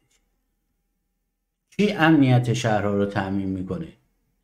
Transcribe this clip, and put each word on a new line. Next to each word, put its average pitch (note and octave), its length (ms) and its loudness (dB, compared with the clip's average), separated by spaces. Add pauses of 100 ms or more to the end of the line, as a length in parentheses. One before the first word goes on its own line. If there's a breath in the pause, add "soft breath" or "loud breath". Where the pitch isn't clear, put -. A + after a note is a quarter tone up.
(1700)
کی G3+ 220 0
امنیت C3+ 600 4
شهرها G#2 420 -2
رو G2+ 120 0
تأمین G2 420 -4
می‌کنه، F#2 400 -8 (560)